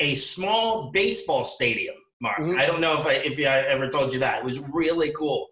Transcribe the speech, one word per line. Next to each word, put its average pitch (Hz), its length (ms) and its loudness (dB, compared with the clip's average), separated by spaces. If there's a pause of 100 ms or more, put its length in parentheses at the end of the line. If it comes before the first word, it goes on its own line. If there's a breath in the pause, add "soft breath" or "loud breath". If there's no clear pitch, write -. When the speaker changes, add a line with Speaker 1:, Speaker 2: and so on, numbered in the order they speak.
(100)
Speaker 1:
a 135 40 0
small 214 800 0
baseball 190 500 2
stadium, - 520 -2 (260)
Mark. 107 180 -4
Speaker 2:
Mm-hmm. 175 220 0
Speaker 1:
I - 60 4
don't 165 140 0
know 156 200 2
if 160 60 -2
I, 139 80 4
if 139 260 -2
I 135 280 4
ever 135 200 0
told 131 240 0
you 131 80 -2
that. 123 200 0
It 123 40 -6
was 127 160 -4
really 156 520 0
cool. 147 400 -2